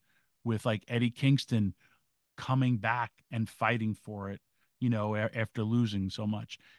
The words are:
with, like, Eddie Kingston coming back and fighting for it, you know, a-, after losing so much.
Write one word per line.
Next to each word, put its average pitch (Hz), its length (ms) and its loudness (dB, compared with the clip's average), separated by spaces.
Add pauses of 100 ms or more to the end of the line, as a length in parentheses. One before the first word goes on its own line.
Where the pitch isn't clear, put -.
(440)
with, 113 200 0
like, 110 240 0
Eddie 120 220 2
Kingston 120 640 2 (600)
coming 127 420 0
back 113 320 -2 (200)
and 113 180 -2
fighting 110 460 -2
for 101 360 -10
it, 98 100 -12 (400)
you 127 100 2
know, 107 240 0
a-, 107 200 0
after 113 280 -4
losing 107 480 0
so 107 160 -6
much. 107 320 -6 (200)